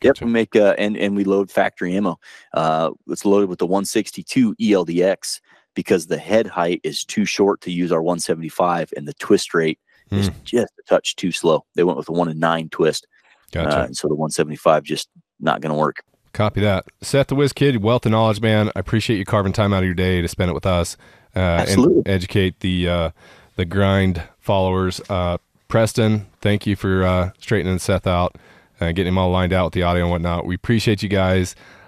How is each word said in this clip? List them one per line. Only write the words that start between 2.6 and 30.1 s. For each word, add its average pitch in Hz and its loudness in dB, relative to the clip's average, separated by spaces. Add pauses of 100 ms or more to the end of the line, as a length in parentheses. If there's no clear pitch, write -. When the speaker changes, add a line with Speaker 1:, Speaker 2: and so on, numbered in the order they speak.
Speaker 1:
it's - -8
loaded 101 4
with 87 -8
the 87 0
one 98 0
sixty-two 107 0
E 107 2
L 90 2
D 85 0
X - -2 (360)
because 87 0
the 85 -4
head 110 0
height 87 -2
is - -6
too - -2
short 101 0
to 90 -10
use 87 -2
our 82 0
one 85 -2
seventy-five, 82 -2
and 73 -10
the 71 -10
twist - 0
rate 80 0 (320)
is 101 0
Speaker 2:
Hmm. 82 -4 (100)
Speaker 1:
just 117 -2
a - -20
touch - 0
too 90 -4
slow. 80 0 (100)
They 85 2
went 87 2
with 76 -8
a - -8
one 85 0
and 78 -6
nine 82 0
twist. - -2 (460)
Speaker 2:
Gotcha. 76 -2
Speaker 1:
Uh, 62 -4
and 64 -12
so 76 -4
the 76 -2
one 76 -4
seventy-five 76 0
just 76 -6 (320)
not - -2
gonna 76 -4
work. 76 -2 (300)
Speaker 2:
Copy 107 -2
that. 101 0 (160)
Seth 139 0
the - -4
Whiz 139 2
Kid, 127 2
Wealth 117 2
and 110 2
Knowledge 110 2
Man, 110 2
I - -4
appreciate 107 0
you 98 -4
carving 98 0
time 101 2
out 95 2
of - 0
your 92 0
day 92 0
to 85 0
spend 90 -2
it 82 -2
with 73 -6
us, 87 0 (400)
uh, 92 0
Speaker 1:
Absolutely. 92 2
Speaker 2:
and - 0
educate 95 0
the, 90 0
uh, 85 0 (480)
the 90 -2
grind 95 2 (160)
followers. 92 0
Uh, 87 -2 (300)
Preston, 110 2 (140)
thank 104 0
you 101 0
for, 95 0
uh, 90 2
straightening 92 -2
Seth 95 -2
out, 87 0 (420)
uh, 85 -2
getting 87 0
him 92 0
all 92 2
lined 92 0
out 92 2
with 82 -4
the 90 0
audio 87 2
and 87 0